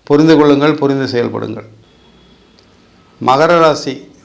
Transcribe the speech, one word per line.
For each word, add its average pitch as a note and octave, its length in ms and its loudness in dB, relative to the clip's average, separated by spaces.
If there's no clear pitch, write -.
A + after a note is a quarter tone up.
புரிந்து D#3 340 2
கொள்ளுங்கள், D3 360 2
புரிந்து C#3 320 -4
செயல்படுங்கள். A2 600 -8
மகர D#3+ 320 2
ராசி. C#3+ 480 -2